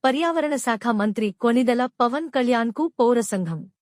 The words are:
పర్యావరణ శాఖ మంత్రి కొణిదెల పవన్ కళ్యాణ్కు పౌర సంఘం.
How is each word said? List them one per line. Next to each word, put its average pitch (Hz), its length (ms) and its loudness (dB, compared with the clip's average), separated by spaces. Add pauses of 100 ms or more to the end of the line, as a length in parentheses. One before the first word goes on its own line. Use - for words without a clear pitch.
పర్యావరణ 302 500 0 (100)
శాఖ 233 380 -2
మంత్రి 214 280 -2 (140)
కొణిదెల 240 400 2 (160)
పవన్ 262 380 0
కళ్యాణ్కు 240 480 0 (120)
పౌర 240 220 4 (120)
సంఘం. 165 300 -4 (200)